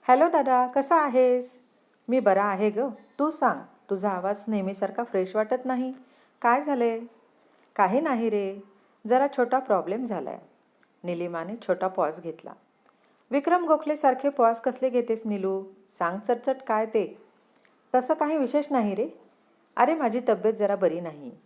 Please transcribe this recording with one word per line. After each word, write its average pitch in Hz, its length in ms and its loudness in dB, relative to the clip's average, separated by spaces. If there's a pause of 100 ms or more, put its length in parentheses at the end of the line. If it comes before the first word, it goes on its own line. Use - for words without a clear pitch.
"हॅलो 269 220 8
दादा, 262 380 2
कसा 269 280 0
आहेस?" 254 640 2 (480)
"मी 247 120 2
बरा 202 240 4
आहे 202 260 2
ग. 208 100 -4 (400)
तू 294 100 2
सांग, 226 300 0 (300)
तुझा 196 200 -2
आवाज 196 380 -4
नेहमीसारखा 196 560 -4
फ्रेश 185 320 -4
वाटत 233 300 -2
नाही. 254 280 -2 (480)
काय 247 200 2
झालंय?" 240 380 0 (760)
"काही 208 260 2
नाही 240 280 -2
रे, 202 300 -4 (480)
जरा 254 200 4 (100)
छोटा 247 220 2
प्रॉब्लेम 214 460 -2
झालाय." 180 340 -6 (640)
निलिमाने 175 520 -6 (120)
छोटा 185 200 0
पॉज 175 340 -2
घेतला. 165 320 -12 (760)
"विक्रम 339 340 2
गोखलेसारखे 294 640 2
पॉज 233 300 2
कसले 254 300 -2
घेतेस 233 360 -2
नीलू? 190 380 -2 (360)
सांग 185 200 -2
चटचट 240 360 -2 (120)
काय 220 180 0
ते." 220 360 -2 (720)
"तसं 254 180 2
काही 302 240 0
विशेष 285 340 0
नाही 208 240 0
रे." 240 140 -4 (680)
"अरे, 269 200 4
माझी 247 240 -2 (100)
तब्येत 214 240 2
जरा 202 220 0
बरी 175 260 0
नाही. 147 300 -12 (140)